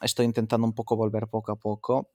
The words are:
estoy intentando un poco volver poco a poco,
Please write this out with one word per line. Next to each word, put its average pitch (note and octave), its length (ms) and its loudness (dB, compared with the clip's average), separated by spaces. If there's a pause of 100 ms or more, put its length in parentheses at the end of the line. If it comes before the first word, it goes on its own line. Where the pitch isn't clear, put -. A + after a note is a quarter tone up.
estoy A#2+ 260 2
intentando A#2 400 2
un A2 80 0
poco A2+ 220 0
volver A2 320 0
poco A2 240 -4
a G#2+ 40 -4
poco, G#2+ 580 -4